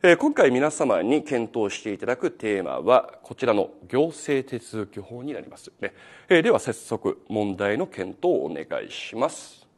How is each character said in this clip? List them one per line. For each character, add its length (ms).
え 120
ー、 20
今 180
回 180
皆 200
様 320
に 180
検 320
討 160
し 140
て 80
い 60
た 80
だ 100
く 160
テ 300
ー 20
マ 160
は、 440
こ 120
ち 100
ら 80
の 160
行 180
政 420
手 80
続 440
法 200
に 120
な 80
り 80
ま 80
す 120
ね。 120
え 100
ー、 40
で 60
は 100
早 120
速 560
問 300
題 200
の 100
検 300
討 100
を 180
お 80
願 140
い 20
し 280
ま 120
す。 380